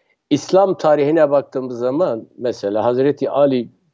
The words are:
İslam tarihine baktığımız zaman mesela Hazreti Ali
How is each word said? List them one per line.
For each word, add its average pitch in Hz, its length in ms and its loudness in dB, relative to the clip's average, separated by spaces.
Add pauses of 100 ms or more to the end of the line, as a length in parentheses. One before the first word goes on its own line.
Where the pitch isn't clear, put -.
(300)
İslam 185 480 0
tarihine 151 540 2
baktığımız 131 480 -2
zaman 127 480 -2 (100)
mesela 107 480 -2
Hazreti 131 440 0
Ali 131 400 0 (240)